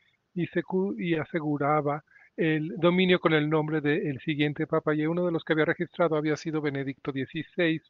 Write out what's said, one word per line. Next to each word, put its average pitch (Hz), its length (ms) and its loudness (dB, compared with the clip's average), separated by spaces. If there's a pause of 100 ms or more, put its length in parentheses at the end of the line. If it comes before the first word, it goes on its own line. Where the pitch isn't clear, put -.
(360)
y 170 100 -2
secu-, 190 500 -2
y 175 200 -2
aseguraba 147 880 -2 (340)
el 160 400 0
dominio 180 420 4
con 165 140 2
el 151 160 2
nombre 156 320 0
del 147 380 0
siguiente 147 480 -2
papa, 156 260 0
y 151 140 0
uno 175 180 0
de 175 60 0
los 160 120 -2
que 165 100 0
había 151 120 2
registrado 165 500 0
había 151 220 0
sido 156 240 -4
Benedicto 139 500 -4
dieciséis, 160 760 -2